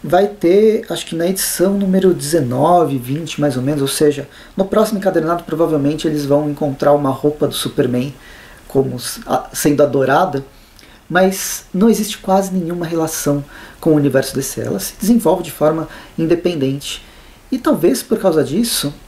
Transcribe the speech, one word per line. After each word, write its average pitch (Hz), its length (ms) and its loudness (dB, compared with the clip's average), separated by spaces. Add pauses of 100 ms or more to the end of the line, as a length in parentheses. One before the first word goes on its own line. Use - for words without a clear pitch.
vai 180 240 2
ter, 208 600 2
acho 165 160 -6
que 170 100 -8
na 170 120 -2
edição 190 480 0
número 190 380 4
dezenove, 143 840 2
vinte, 143 420 -6
mais 147 160 0
ou 127 60 -2
menos, 143 200 0
ou 139 60 0
seja, 143 400 0 (300)
no 190 80 0
próximo 214 320 0
encadernado 170 460 0
provavelmente 156 640 0
eles 147 180 -2
vão 147 240 2
encontrar 143 440 0
uma 143 180 2
roupa 147 360 -2
do - 60 -4
Superman 127 600 -2 (540)
como 131 280 -2
s-, - 300 -10
a, - 280 -4
sendo 147 300 2
adorada, 135 600 2 (680)
mas 190 640 0
não 208 160 4
existe 220 280 0
quase 190 340 0
nenhuma 175 340 -4
relação 156 600 -2 (340)
com 160 120 2
o 151 40 6
universo 135 380 2
D 135 80 -2
C. - 200 -8
Ela 120 180 -4
se - 200 -10
desenvolve 190 440 2
de 151 80 -10
forma 156 360 0 (300)
independente. 160 880 -2 (460)
E 262 60 -2
talvez 190 440 2
por 220 160 -2
causa 156 260 2
disso 147 500 -2 (140)